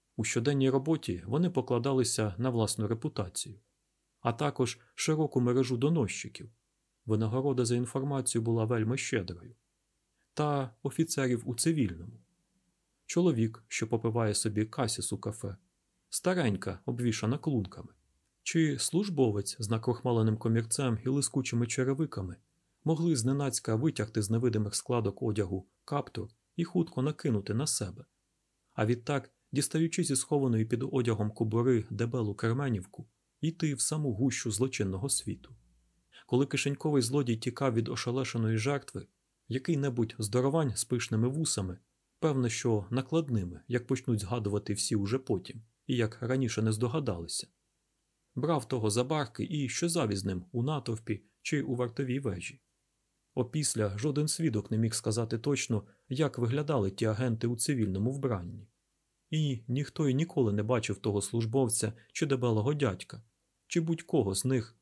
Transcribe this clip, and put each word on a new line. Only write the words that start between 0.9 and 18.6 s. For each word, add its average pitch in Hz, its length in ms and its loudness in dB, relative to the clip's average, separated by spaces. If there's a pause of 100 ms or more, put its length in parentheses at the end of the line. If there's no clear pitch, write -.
вони 147 240 0
покладалися 120 880 2
на 123 120 0
власну 110 380 0
репутацію, 110 720 -6 (640)
а 117 120 2
також 135 460 -2 (160)
широку 151 460 0
мережу 123 360 2
доносчиків. 131 720 -2 (560)
Винагорода 123 600 2
за 120 100 2
інформацію 131 640 -2
була 113 240 2
вельми 113 320 0
щедрою. 90 580 -4 (800)
Та 143 500 -2
офіцерів 131 640 0
у 123 60 -2
цивільному. 110 640 0 (840)
Чоловік, 123 640 2
що - 200 -4
попиває 113 460 0
собі 107 320 0
касіс - 480 -2
у 101 40 -2
кафе, 104 380 -8 (540)
старенька, 117 760 0
обвішана 120 520 0
клунками, - 560 -4 (500)
чи 156 360 2